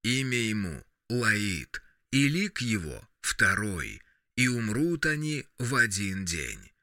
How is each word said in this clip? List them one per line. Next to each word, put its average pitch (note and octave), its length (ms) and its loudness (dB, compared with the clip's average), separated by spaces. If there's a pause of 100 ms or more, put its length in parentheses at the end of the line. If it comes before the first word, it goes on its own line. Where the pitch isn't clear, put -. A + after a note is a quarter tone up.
Имя B2+ 340 2
ему — G#2 460 -2 (240)
Лаид, G#2 720 0 (280)
и C#3 180 4
лик F3+ 320 -2
его — F#2 480 -2 (120)
второй. G#2 800 0 (340)
И B2+ 120 4
умрут B2+ 580 0
они D3+ 400 -2 (120)
в B2 180 -2
один G2 480 0
день. C#2+ 480 -6 (100)